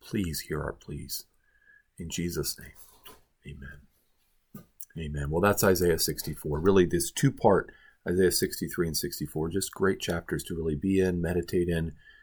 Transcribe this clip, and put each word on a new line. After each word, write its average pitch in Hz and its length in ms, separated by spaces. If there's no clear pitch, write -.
Please 87 380
hear 78 200
our 71 120
pleas. - 520
In 82 140
Jesus' 82 480
name, - 140
amen. - 1200
Amen. 73 320
Well, 82 100
that's 101 220
Isaiah 87 380
sixty-four. 73 580
Really, 95 260
this 85 280
two-part, - 580
Isaiah 90 260
sixty-three - 560
and 76 80
sixty-four, 78 540
just 95 220
great 95 280
chapters 82 440
to 85 120
really 80 180
be 95 260
in, 90 220
meditate 87 460
in, 80 240